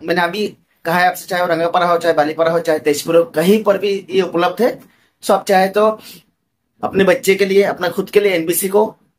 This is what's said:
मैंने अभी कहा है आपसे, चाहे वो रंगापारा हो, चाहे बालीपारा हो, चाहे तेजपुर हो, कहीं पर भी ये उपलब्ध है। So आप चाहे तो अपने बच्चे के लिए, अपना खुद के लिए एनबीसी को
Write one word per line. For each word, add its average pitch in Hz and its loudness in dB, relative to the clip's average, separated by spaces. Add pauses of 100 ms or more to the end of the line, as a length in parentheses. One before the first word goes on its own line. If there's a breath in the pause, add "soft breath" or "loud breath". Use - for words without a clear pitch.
मैंने 175 -2
अभी 185 -4 (280)
कहा 175 0
है 180 4
आपसे, 180 -4
चाहे 180 -4
वो 180 0
रंगापारा 170 0
हो, 175 2
चाहे 165 0
बालीपारा 156 0
हो, 170 0
चाहे 160 0
तेजपुर 147 -2
हो, 170 6
कहीं 180 2
पर 196 2
भी 196 -4
ये 185 0
उपलब्ध 175 -2
है। 262 0 (440 soft breath)
So - 0
आप 190 2
चाहे 190 2
तो 214 0 (840 loud breath)
अपने 190 0
बच्चे 180 2
के 196 0
लिए, 196 2
अपना 180 -2
खुद 196 -6
के 208 2
लिए 202 2
एनबीसी 170 -2
को 196 0 (240)